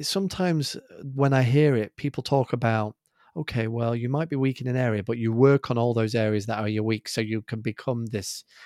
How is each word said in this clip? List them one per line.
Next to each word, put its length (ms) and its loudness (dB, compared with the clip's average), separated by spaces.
sometimes 760 -2
when 200 2
I 80 4
hear 340 6
it, 200 -2
people 260 -6
talk 320 0
about, 420 0
"Okay, 320 -4
well, 260 -2
you 140 -4
might 220 -2
be 60 -4
weak 260 0
in 40 -6
an 100 -2
area, 260 0
but 160 -4
you 140 0
work 380 6
on 60 0
all 160 2
those 220 0
areas 320 0
that 120 -4
are 100 -2
your 160 -2
weak 220 -2
so 140 -4
you 220 -4
can 180 -8
become 460 -4
this 380 -8